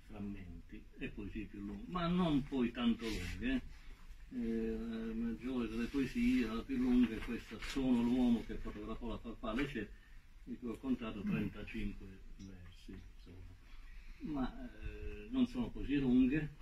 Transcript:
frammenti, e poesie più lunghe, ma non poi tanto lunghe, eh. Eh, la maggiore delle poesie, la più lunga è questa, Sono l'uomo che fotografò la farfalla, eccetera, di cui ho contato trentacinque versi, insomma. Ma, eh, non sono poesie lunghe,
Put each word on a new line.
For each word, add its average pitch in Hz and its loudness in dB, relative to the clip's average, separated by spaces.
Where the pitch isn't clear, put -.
frammenti, 101 -8
e 135 -6
poesie 101 -6
più 101 -10
lunghe, 101 -6
ma 175 0
non 175 4
poi - 2
tanto - 2
lunghe, 110 0
eh. - -2
Eh, 113 0
la 113 -4
maggiore 117 -2
delle 113 0
poesie, 123 4
la 113 -2
più 135 -4
lunga 123 8
è 104 -4
questa, 110 -6
Sono 131 4
l'uomo 120 6
che 107 -4
fotografò 110 -4
la - -4
farfalla, - -4
eccetera, 120 -4
di 233 -8
cui 240 -6
ho 214 -6
contato 233 0
trentacinque 156 -2
versi, 92 -12
insomma. - -12
Ma, 254 -4
eh, - -8
non - 6
sono 123 -2
poesie 117 0
lunghe, 131 6